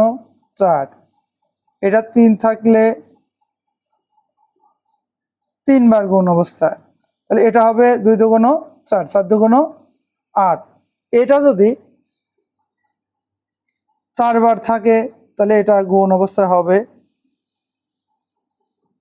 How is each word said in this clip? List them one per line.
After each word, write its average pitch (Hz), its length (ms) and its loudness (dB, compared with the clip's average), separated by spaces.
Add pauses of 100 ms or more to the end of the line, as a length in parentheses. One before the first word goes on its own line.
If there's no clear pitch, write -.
(580)
চার, 160 280 -2 (1000)
এটা 202 160 0 (160)
তিন 233 140 4 (140)
থাকলে 220 400 0 (2750)
তিনবার 233 360 4 (100)
গুণ 190 120 2 (100)
অবস্থায়, 170 420 -2 (480)
তাহলে - 220 -2
এটা 226 200 2
হবে 233 200 2 (180)
দুই 220 160 2
দুগুণ 226 240 2 (440)
চার, 185 220 -2
চার 202 200 0
দুগুণ 220 240 2 (800)
আট। 180 240 -2 (540)
এটা 247 240 2 (100)
যদি 208 220 2 (2500)
চারবার 233 420 0 (100)
থাকে, 226 300 0 (380)
তাহলে 208 260 -2
এটা 208 140 0 (180)
গুণ 196 240 2
অবস্থায় 190 360 -2
হবে, 180 240 0 (2250)